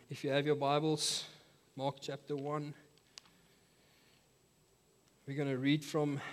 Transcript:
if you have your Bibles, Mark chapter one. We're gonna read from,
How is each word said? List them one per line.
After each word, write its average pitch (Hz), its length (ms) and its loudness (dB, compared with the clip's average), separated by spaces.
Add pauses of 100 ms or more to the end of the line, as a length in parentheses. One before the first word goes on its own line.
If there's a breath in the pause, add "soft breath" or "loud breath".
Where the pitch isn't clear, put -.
(100)
if 139 140 -10
you 143 60 0
have 143 140 4
your 147 120 4
Bibles, 147 680 2 (520 loud breath)
Mark 135 240 -4
chapter 139 340 -6
one. 147 400 -4 (2500 soft breath)
We're 139 80 -6
gonna 139 200 0
read 143 280 4
from, 147 360 0 (120 loud breath)